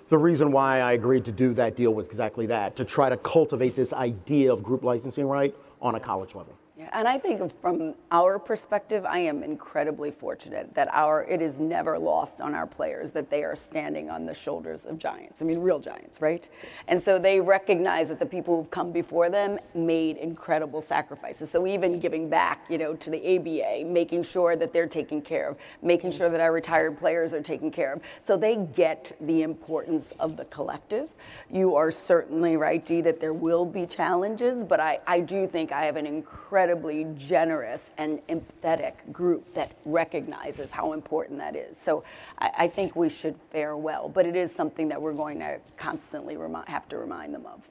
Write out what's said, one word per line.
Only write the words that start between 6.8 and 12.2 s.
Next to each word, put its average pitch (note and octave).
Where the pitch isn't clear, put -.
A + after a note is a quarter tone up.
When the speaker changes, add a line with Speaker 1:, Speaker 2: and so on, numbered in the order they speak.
Speaker 2:
and A3
I C4
think G#3+
from D#3+
our F#3
perspective, G#3
I F3
am D#3
incredibly D3
fortunate -
that C#3+
our, D#3
it E3
is C#3+
never D#3+
lost D#3